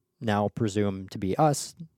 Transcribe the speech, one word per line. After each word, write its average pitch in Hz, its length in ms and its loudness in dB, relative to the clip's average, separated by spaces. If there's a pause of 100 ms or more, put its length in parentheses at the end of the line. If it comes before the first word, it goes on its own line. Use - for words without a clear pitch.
(200)
now 104 280 2
presume 98 640 -2
to - 80 -10
be 95 180 -2
us, 147 380 2 (240)